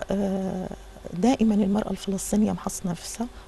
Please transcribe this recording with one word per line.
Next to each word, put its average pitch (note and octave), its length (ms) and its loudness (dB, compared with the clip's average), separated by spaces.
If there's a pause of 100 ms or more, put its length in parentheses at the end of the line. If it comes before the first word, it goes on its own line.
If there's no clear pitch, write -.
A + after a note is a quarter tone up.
(120)
آه، F#3+ 560 0 (460)
دائمًا A3 420 4
المرأة G3+ 360 2
الفلسطينية G3+ 600 0
محصنة F3+ 400 -4
نفسها - 360 -6 (200)